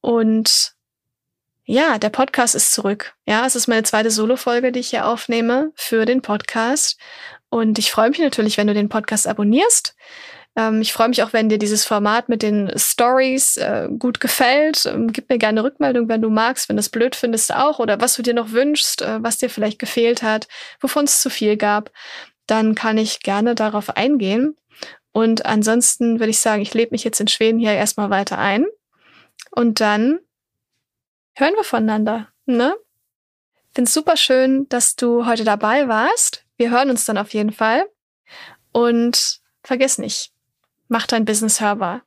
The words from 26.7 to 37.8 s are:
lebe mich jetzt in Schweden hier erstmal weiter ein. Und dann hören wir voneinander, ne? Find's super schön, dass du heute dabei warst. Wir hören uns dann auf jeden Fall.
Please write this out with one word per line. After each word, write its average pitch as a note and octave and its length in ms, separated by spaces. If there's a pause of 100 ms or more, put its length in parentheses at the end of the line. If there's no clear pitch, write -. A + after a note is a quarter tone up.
lebe A3+ 160
mich - 140
jetzt A3 160
in A3+ 80
Schweden A3+ 300
hier A3 140
erstmal G#3 380
weiter G3 260
ein. G#3 300 (840)
Und A#3 300
dann A3 380 (1160)
hören D4+ 200
wir G#4 100
voneinander, A3 640 (180)
ne? B3+ 300 (960)
Find's B3 200
super D#4 240
schön, C4 520
dass - 280
du A#3+ 300
heute A#3 180
dabei A3 420
warst. B3 580 (120)
Wir A#3 140
hören B3+ 200
uns A#3+ 140
dann G#3+ 140
auf G#3 160
jeden G#3 180
Fall. A3+ 320 (880)